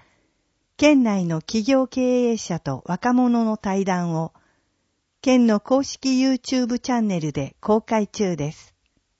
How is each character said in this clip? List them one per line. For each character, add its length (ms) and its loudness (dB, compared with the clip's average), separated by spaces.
県 260 4
内 240 0
の 160 -2
企 240 -4
業 220 2
経 440 0
営 60 -2
者 220 -6
と 260 -6
若 280 -2
者 320 2
の 100 -2
対 300 -4
談 300 -2
を 180 -6
県 260 4
の 140 2
公 200 0
式 400 -2
YouTube 580 -2
チ 120 -6
ャ 80 0
ン 80 0
ネ 120 -2
ル 120 -4
で 300 -8
公 200 0
開 260 -2
中 280 -4
で 160 -6
す。 240 -20